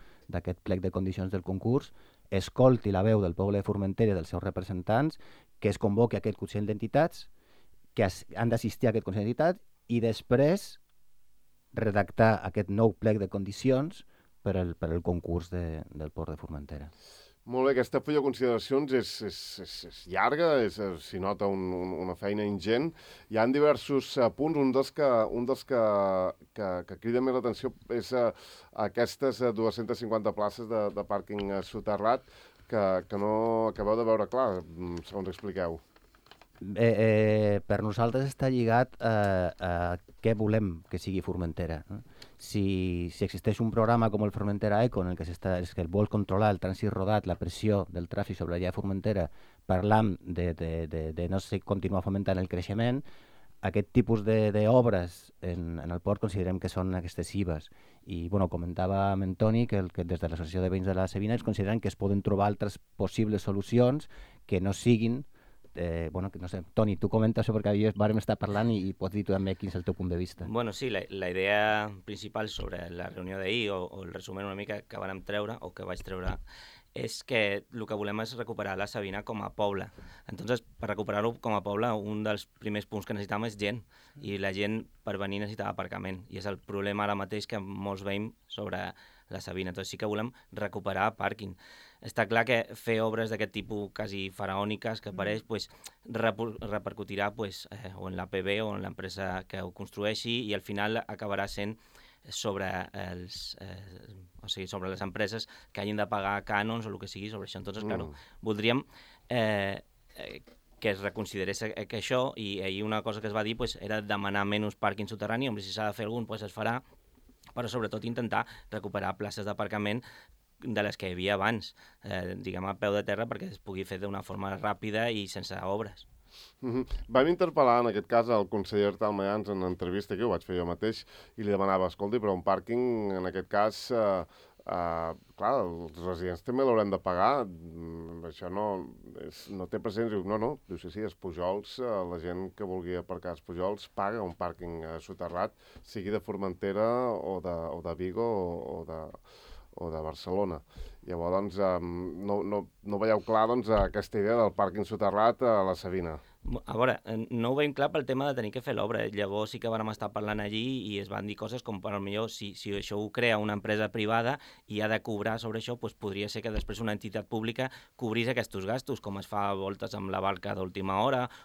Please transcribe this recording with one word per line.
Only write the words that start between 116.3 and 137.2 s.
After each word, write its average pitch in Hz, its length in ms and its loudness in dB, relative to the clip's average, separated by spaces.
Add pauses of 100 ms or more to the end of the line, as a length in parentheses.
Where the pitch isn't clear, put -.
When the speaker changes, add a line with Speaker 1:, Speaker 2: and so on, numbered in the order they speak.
Speaker 3:
es 98 100 -10
farà, 113 280 -2 (760)
però 120 140 -2
sobretot 110 340 -4
intentar 117 420 -2 (240)
recuperar 95 480 -4
places 101 280 -6
d'aparcament 104 580 -2 (600)
de 104 180 0
les 104 160 -2
que 95 120 -6
hi - 20 -4
havia 90 220 0
abans, 101 420 0 (280)
eh, 92 340 -4
diguem, 95 280 -6
a 98 140 -4
peu 104 140 2
de 101 100 2
terra, 104 240 -2
perquè 120 220 -8
es 101 100 -14
pugui 95 240 -8
fer 92 160 -6
d'una 98 240 -6
forma 98 340 -6
ràpida 107 540 0
i 104 160 -2
sense 95 340 -8
obres. 101 460 -4 (540)
Speaker 2:
Mhm. 127 240 -2 (240)
Vam 131 180 6
interpel·lar, 151 540 6
en 120 60 4
aquest 104 200 0
cas, 117 220 4
el 104 200 4
conseller 101 380 2
Artal 104 260 2
Mayans 101 360 0
en 98 140 0
entrevista, 92 540 -2
que 104 60 -2
ho 120 60 2
vaig 85 140 0
fer 92 140 -4
jo 87 80 0
mateix, 104 400 -2 (320)
i 113 60 -6
li 101 80 2
demanava, 95 360 4
«Escolti, 101 320 -2
però 104 140 2
un 90 100 -2
pàrquing, 110 680 2
en 92 140 -2
aquest 92 240 -4
cas, 107 420 2
eh, 101 340 2 (400)
eh, 82 480 -2 (220)
clar, 107 240 0
els 85 380 -6
residents 87 440 -4
també 131 220 0
l'haurem 110 260 4
de 95 80 2
pagar, 101 480 2